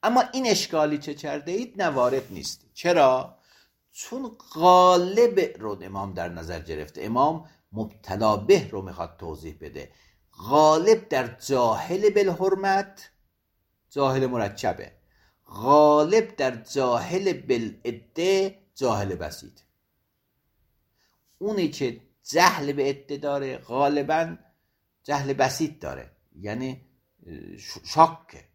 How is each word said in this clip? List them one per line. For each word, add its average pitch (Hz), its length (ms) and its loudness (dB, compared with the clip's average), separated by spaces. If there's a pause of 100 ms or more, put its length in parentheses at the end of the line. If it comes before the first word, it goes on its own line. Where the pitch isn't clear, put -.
اما 233 200 2 (100)
این 262 140 -2
اشکالی 151 500 0
چه 147 160 -8
کرده 147 380 -8
اید، 208 300 -6
نه، 180 60 0
وارد 131 440 -2
نیست. - 420 -12
چرا؟ 143 640 2 (540)
چون 254 460 -12 (160)
غالب 180 1040 4
رو 104 220 -8
امام 98 320 -10
در 87 160 -6
نظر 85 300 -10
گرفته. 78 440 -12
امام 143 460 -2 (220)
مبتلا 107 680 -2
به 127 320 2
رو 98 120 -8
می‌خواد 90 360 -12
توضیح 78 440 -14
بده. 71 300 -16 (580)
غالب 160 600 4
در 131 180 -2
جاهل 131 840 0
بالحرمت، 190 1000 -2 (760)
جاهل 135 360 0
مرکبه. 104 680 -4 (540)
غالب 151 920 4
در 131 200 -2
جاهل 139 800 -2
بالعده، 135 1300 -2 (160)
جاهل 101 400 -2
بسیط. - 440 -12 (1800)
اونی 196 320 -2
که 127 320 -6 (220)
جهل 165 500 2
به 139 100 -2
عده 139 340 -4
داره، 139 400 -6
غالباً 147 800 0 (680)
جهل 139 300 -2
بسیط 139 460 -2
داره، 65 320 -12 (240)
یعنی 123 460 -10 (760)
ش-، - 280 -16
شاکه. - 680 0